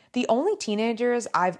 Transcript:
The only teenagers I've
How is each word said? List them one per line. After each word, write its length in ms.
The 160
only 280
teenagers 760
I've 280